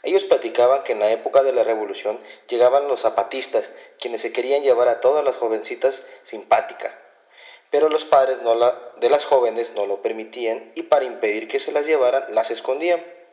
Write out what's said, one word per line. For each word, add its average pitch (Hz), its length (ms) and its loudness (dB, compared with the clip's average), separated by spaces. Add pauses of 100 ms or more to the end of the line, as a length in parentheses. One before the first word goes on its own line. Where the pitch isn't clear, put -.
Ellos 190 200 2
platicaban 127 600 2
que 127 100 -4
en 107 60 -4
la 107 120 2
época 131 320 2
de 135 80 2
la 120 120 2
Revolución 107 560 -4 (280)
llegaban 123 400 2
los 127 140 -2
zapatistas, 113 680 -4 (300)
quienes 117 220 -8
se 117 100 -6
querían 131 300 0
llevar 123 260 4
a 120 140 0
todas 143 240 2
las 127 100 0
jovencitas 120 640 -2 (220)
simpática, - 760 -2 (720)
pero 151 180 2
los 156 160 -2
padres 135 360 4
no 117 140 2
la, 123 240 2 (180)
de 120 120 0
las 143 160 2
jóvenes 120 480 0
no 104 120 -4
lo 98 160 -6
permitían 113 760 -6
y 165 80 -10
para 143 200 2
impedir 110 460 -4
que 139 100 -4
se 143 140 -8
las 147 140 -2
llevaran, 135 420 2
las 110 220 -2
escondían 160 520 -2 (300)